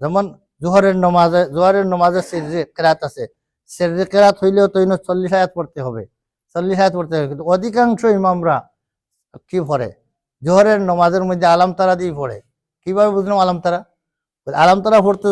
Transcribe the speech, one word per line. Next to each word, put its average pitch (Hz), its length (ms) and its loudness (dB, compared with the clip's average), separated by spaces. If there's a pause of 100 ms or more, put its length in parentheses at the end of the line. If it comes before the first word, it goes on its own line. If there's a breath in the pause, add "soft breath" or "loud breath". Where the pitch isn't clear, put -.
যেমন 175 220 -2 (380)
জোহরের 190 340 2 (100)
নমাজে, 175 360 2 (140)
জোহরের 190 380 2
নমাজে 175 280 0
সিররি 165 380 -8 (160)
কেরাত 160 320 2
আছে, 131 160 -12 (460)
সিররি 175 360 -4
কেরাত 202 380 4
হইলেও 196 240 2
তো 196 120 -6
ইনো 190 180 0
চল্লিশ 185 360 -4
আয়াত 185 220 0
পড়তে 160 300 -10
হবে, 113 180 -8 (500)
চল্লিশ 185 260 -4
আয়াত 196 160 2
পড়তে 165 200 -6
হবে। 147 120 -2
কিন্তু 147 260 -10
অধিকাংশ 226 480 0 (180)
ইমামরা 175 380 0 (920)
কি 180 80 -6 (120)
পড়ে? 123 200 -4 (560)
জোহরের 202 360 4
নমাজের 175 480 0
মধ্যে 180 240 0
আলাম 180 160 2 (100)
তারা 185 160 2
দিয়ে 175 240 -6
পড়ে। 120 180 -8 (460)
কিভাবে 202 320 2
বুঝলাম 196 300 -2
আলাম 180 200 -2
তারা? 175 140 -2 (680)
বলে, 139 180 -8
আলাম 180 180 6
তারা 220 200 2
পড়তে 196 300 0